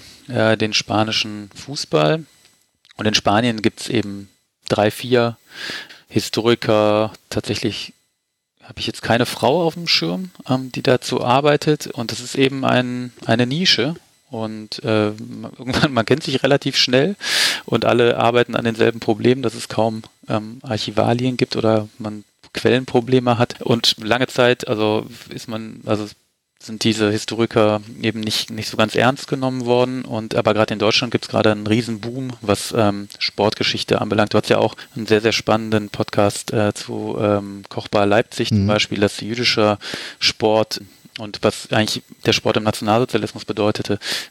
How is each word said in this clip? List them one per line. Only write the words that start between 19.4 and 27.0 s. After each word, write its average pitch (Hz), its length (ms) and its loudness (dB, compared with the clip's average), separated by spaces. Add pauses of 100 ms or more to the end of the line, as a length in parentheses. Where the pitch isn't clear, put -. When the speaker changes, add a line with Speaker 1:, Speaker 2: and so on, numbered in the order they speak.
Speaker 1:
dass 113 140 -4
es 117 140 -12
kaum, 110 340 0 (260)
ähm, 110 320 -4
Archivalien 117 720 0
gibt - 200 -2
oder 110 420 2
man 107 260 -8 (300)
Quellenprobleme 123 840 2
hat. - 240 -2
Und - 380 0
lange 117 280 0
Zeit, 123 400 2
also 107 380 0 (240)
ist - 180 -12
man, 110 380 -12
also 107 220 -2 (540)
sind 110 220 -10
diese 107 260 2